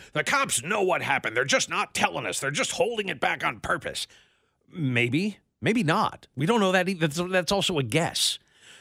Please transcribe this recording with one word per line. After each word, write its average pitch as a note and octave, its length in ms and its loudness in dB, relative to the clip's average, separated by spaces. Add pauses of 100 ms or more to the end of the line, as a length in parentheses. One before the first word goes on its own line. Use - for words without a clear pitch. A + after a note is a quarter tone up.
(120)
"The D3+ 120 -2
cops C4+ 380 0
know G#3 200 -2
what E3+ 180 2
happened. A#2 360 -2
They're B2+ 80 2
just B3+ 260 0
not F#3 240 -4
telling E3+ 320 0
us. F2+ 140 -4
They're C#3 100 -4
just F3 220 -2
holding G#3+ 360 0
it C3+ 120 -6
back F3 240 0
on C3 160 -2
purpose." - 460 -4 (640)
Maybe, C#3 720 0 (240)
maybe G#3 220 2
not. F3 420 0 (100)
We C3+ 80 0
don't A3+ 160 4
know F#3 120 4
that F3+ 160 4
either. E3+ 180 0
That's, F3 240 -2
that's F#3 220 2
also F#3 260 0
a C3+ 60 2
guess. - 560 0 (400)